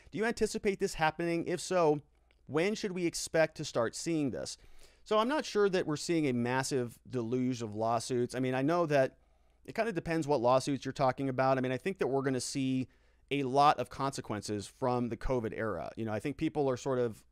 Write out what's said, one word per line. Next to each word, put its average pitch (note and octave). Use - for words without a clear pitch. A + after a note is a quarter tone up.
Do D3+
you G#3
anticipate G#3+
this F#3+
happening? E3+
If E3+
so, D#3
when F3
should G#3
we F3+
expect D#3+
to D3+
start A#2
seeing D#3
this?" C2+
So G#3+
I'm A3+
not D4
sure G#3
that F#3
we're D3+
seeing D#3+
a C3
massive B2
deluge B2
of G#2
lawsuits. A#2
I B2
mean, B2+
I C3
know E3+
that C#3
it -
kinda A3+
depends E3
what C#3
lawsuits C3
you're C3
talking C3+
about. C3
I C3
mean, B2+
I B2+
think F#3+
that D3
we're C3+
gonna C3
see C3
a C#3+
lot C#3+
of B2
consequences G#2+
from B2
the A2
covid A#2
era. F#2+
You A2+
know, A2
I G#2+
think C#3+
people D3+
are B2+
sort C3
of, A#2+